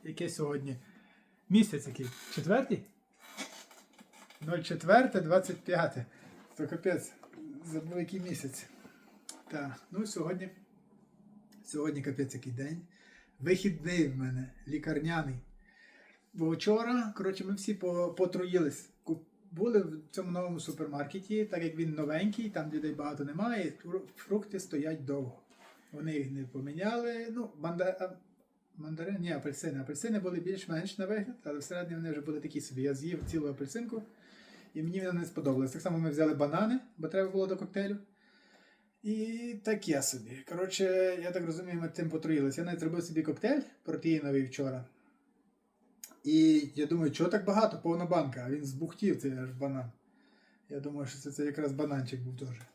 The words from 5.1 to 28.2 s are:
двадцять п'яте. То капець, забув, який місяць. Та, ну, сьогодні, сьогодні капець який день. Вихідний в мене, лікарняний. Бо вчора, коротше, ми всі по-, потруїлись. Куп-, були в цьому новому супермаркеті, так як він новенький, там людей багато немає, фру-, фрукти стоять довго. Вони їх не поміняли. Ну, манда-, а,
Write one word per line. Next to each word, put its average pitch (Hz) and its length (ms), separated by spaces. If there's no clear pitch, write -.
двадцять 180 400
п'яте. 165 440
То 151 100
капець, 165 460
забув, 160 340
який 180 200
місяць. 170 460
Та, 143 240
ну, 202 140
сьогодні, 180 440
сьогодні 147 360
капець 131 320
який 127 200
день. 147 280
Вихідний 175 680
в 131 80
мене, 131 380
лікарняний. 151 680
Бо 160 160
вчора, 220 680
коротше, 190 260
ми 190 100
всі 202 200
по-, 175 400
потруїлись. 180 760
Куп-, 160 220
були 208 280
в 156 220
цьому 180 200
новому 175 280
супермаркеті, 156 840
так 175 180
як 160 120
він 160 160
новенький, 165 580
там 156 220
людей 151 220
багато 147 320
немає, 180 480
фру-, 185 320
фрукти 202 440
стоять 156 460
довго. 139 360
Вони 151 260
їх 135 140
не 135 120
поміняли. 208 880
Ну, 233 280
манда-, 175 400
а, 185 160